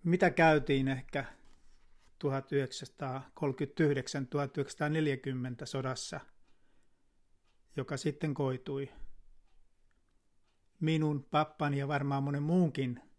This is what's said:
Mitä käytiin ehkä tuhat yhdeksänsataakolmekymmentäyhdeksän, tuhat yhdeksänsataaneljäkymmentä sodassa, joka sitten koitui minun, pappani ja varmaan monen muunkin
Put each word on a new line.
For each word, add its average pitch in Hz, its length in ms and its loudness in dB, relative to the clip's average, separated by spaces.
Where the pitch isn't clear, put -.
Mitä 180 260 4
käytiin 151 580 6
ehkä 135 380 -4
tuhat 135 320 -2
yhdeksänsataakolmekymmentäyhdeksän, 135 1800 -2
tuhat 143 300 -4
yhdeksänsataaneljäkymmentä 135 1080 -2
sodassa, 131 540 -6
joka 139 220 -4
sitten 147 360 -2
koitui 135 560 -2
minun, 156 520 2
pappani 147 460 0
ja 139 100 -2
varmaan 139 360 0
monen 143 200 -2
muunkin 151 560 2